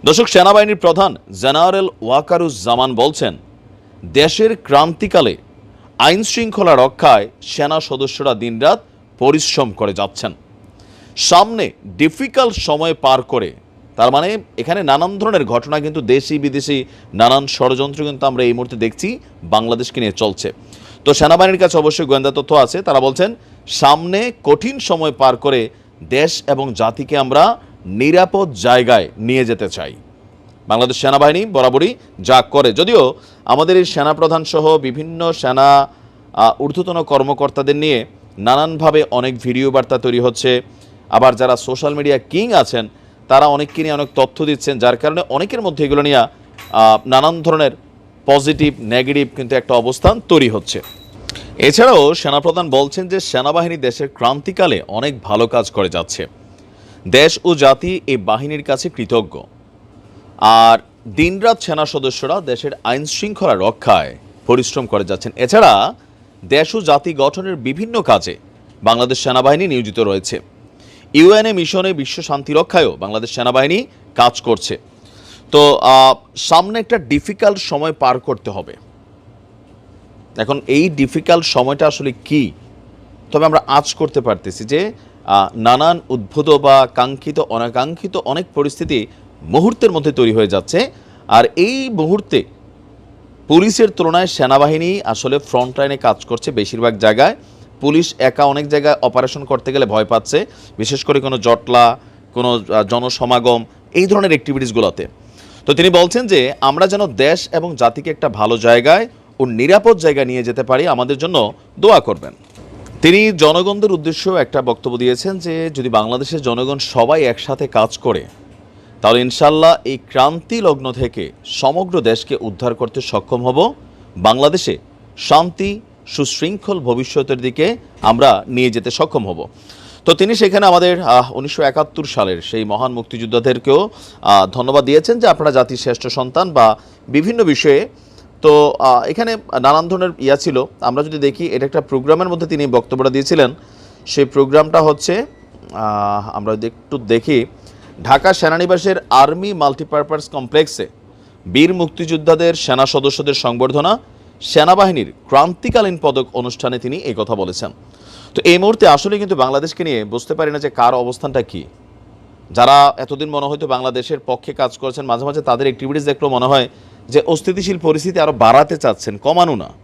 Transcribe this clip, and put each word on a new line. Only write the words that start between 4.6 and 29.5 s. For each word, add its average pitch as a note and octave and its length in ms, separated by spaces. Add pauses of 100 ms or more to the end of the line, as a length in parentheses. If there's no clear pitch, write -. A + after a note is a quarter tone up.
ক্রান্তিকালে D#3 680 (640)
আইন E3 220 (100)
শৃঙ্খলা G3+ 460
রক্ষায় B2+ 500 (260)
সেনা D#3+ 280
সদস্যরা C3+ 540
দিনরাত A#2 460 (380)
পরিশ্রম C#3+ 500 (120)
করে G2+ 200
যাচ্ছেন। G2+ 320 (840)
সামনে G#3+ 480 (360)
ডিফিকাল্ট A#3 540 (140)
সময় D#3 260 (100)
পার C3 180
করে, G#2+ 280 (460)
তার A#2+ 180
মানে D#3+ 140 (300)
এখানে E3 240
নানান D#3 360
ধরনের G3 260
ঘটনা A#2+ 360
কিন্তু D#3 200
দেশি C3+ 380
বিদেশি C#3 400 (360)
নানান B2+ 320
ষড়যন্ত্র C3+ 640
কিন্তু C3+ 180
আমরা B2+ 180
এই A#2+ 120
মুহূর্তে B2 200
দেখছি A2+ 320 (340)
বাংলাদেশকে A2+ 580
নিয়ে G#2 220
চলছে। G2+ 280 (540)
তো C#3+ 100
সেনাবাহিনীর F3+ 480
কাছে E3+ 160
অবশ্যই D3+ 320
গোয়েন্দা C3+ 280
তথ্য C#3+ 160
আছে, C#3 280
তারা C#3+ 180
বলছেন C3+ 300 (380)
সামনে F3+ 640 (120)
কঠিন D3+ 320 (120)
সময় D#3+ 240
পার C3 240
করে C3+ 240 (560)
দেশ D#3+ 160 (140)
এবং C#3 280
জাতিকে A#2 440
আমরা C3+ 240 (440)
নিরাপদ F3 600 (200)
জায়গায় A#2+ 400 (120)
নিয়ে B2 260
যেতে A2 240